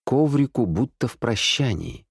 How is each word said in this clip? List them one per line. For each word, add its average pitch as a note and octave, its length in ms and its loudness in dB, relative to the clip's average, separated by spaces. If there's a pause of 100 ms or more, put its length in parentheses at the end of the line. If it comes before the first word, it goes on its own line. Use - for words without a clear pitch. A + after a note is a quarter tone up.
коврику, C#3 600 2
будто F#2 420 -2
в - 100 -12
прощании. G#2+ 920 -2